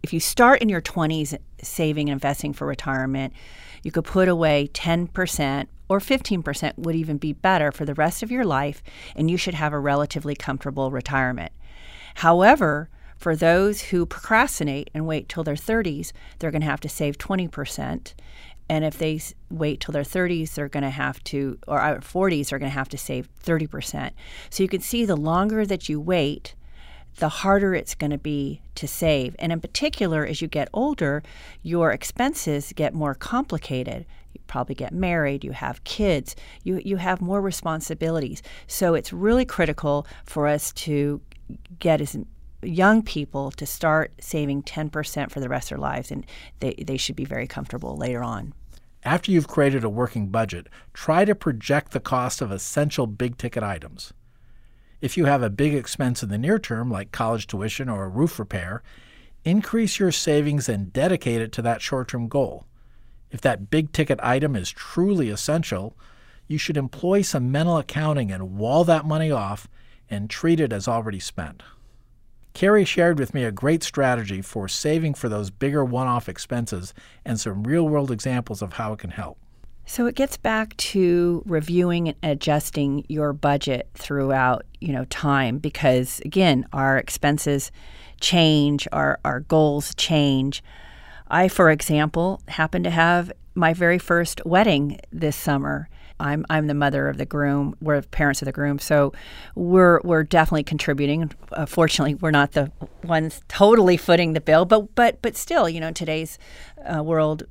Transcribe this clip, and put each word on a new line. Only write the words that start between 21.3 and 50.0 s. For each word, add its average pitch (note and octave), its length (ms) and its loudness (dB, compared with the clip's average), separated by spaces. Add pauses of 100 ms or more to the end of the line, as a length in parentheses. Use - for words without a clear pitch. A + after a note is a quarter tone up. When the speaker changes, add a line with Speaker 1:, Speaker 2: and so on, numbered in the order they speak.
Speaker 1:
or, D3 120 0
uh, D3 200 0
forties, F3 480 0
they're C#3 100 -4
gonna C3+ 120 -4
have C3+ 180 -6
to C#3 100 -10
save B2+ 380 -6
thirty D#3 320 -2
percent. C#3+ 460 -8 (360)
So - 140 0
you F#3 40 0
can F#3+ 120 -2
see A#3 240 -2
the G3 120 2
longer F#3+ 500 0
that F#3+ 220 -4
you D3+ 120 -2
wait, D#3 560 -2 (600)
the D#3+ 120 0
harder G3 480 2
it's - 180 -6
gonna D3 240 -2
be C#3+ 420 -4 (140)
to - 140 -8
save. C#3+ 500 0
And E3 140 -2
in E3 80 -2
particular, E3+ 680 -2
as D3 160 -4
you D#3 60 -4
get C#3+ 240 -2
older, E3 500 0 (400)
your E3 300 2
expenses E3 840 -2
get D3 180 0
more D3 220 -2
complicated. C#3+ 880 -6 (280)
You - 160 -18
probably C3 260 -6
get - 180 -8
married, D#3+ 520 -2
you C3+ 80 -8
have B2+ 320 -8
kids, F3+ 500 0 (300)
you, F#3 200 -2
you G3 120 -2
have F#3 240 -2
more F#3+ 200 -2
responsibilities. D#3+ 1000 -4 (240)
So F3 280 2
it's - 180 -2
really A3 320 2
critical D3 640 -2 (160)
for D3 240 0
us D3 240 0
to D3 480 -2 (580)
get D#3+ 220 2
as C#3+ 160 -6 (480)
young F#3+ 380 4
people C#3 480 -6
to - 160 -12
start D#3 540 0
saving C#3+ 420 -4
ten D#3 260 -8
percent D3 440 -6
for C#3+ 80 -8
the B2+ 80 -6
rest C3 180 -4
of - 40 -10
their C#3 120 -6
lives, C3+ 300 -6
and C#3 120 -8 (360)
they, C3+ 140 -4
they C3+ 220 -8
should - 200 -6
be - 80 -6
very C3 220 -6
comfortable C3 500 -10
later B2 260 -4
on. A#2 320 -8 (480)
Speaker 2:
After F3 300 0
you've D#3+ 160 4
created C#3 340 2
a A2+ 80 -2
working A2 380 -2